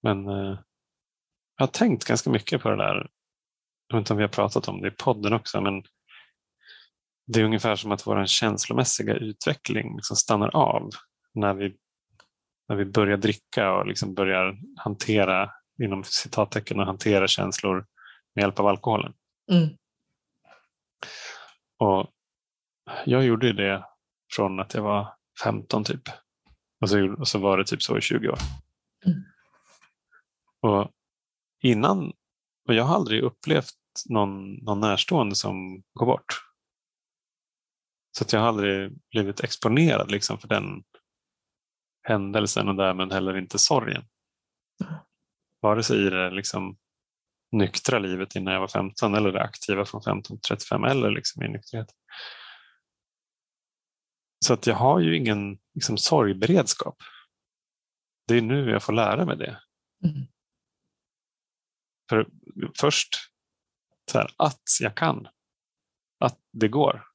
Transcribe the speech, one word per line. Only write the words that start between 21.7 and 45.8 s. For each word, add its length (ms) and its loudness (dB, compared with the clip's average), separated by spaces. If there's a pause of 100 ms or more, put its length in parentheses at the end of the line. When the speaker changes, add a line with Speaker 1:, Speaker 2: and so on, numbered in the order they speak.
Speaker 1:
Och 320 2 (960)
jag 180 4
gjorde 220 4
ju 60 4
det 320 -2 (480)
från 280 -2
att 140 -8
jag 80 -2
var 340 -2 (260)
femton 420 -2
typ. 180 -6 (800)
Och 100 0
så, 240 4
och 140 -4
så 100 -2
var 200 4
det 60 2
typ 180 -4
så 160 0
i 20 0
tjugo 280 0
år. 100 -2 (680)
Speaker 2:
Mm. 120 2 (1400)
Speaker 1:
Och 300 2 (720)
innan, 500 2 (560)
och 60 4
jag 100 4
har 100 2
aldrig 280 0
upplevt 520 -2 (340)
någon, 460 -2
någon 260 -4
närstående 540 0
som 480 -6 (120)
går 120 0
bort. 360 -2 (1800)
Så 60 0
att 80 -2
jag 80 4
har 80 4
aldrig 500 0 (120)
blivit 300 -2
exponerad 720 2
liksom 280 -4
för 100 -18
den 360 -2 (1200)
händelsen 640 0
och 80 0
därmed 360 0
heller 260 -2
inte 200 -6
sorgen. 460 2 (800)
Speaker 2:
Mm. 100 -12 (680)
Speaker 1:
Vare 220 2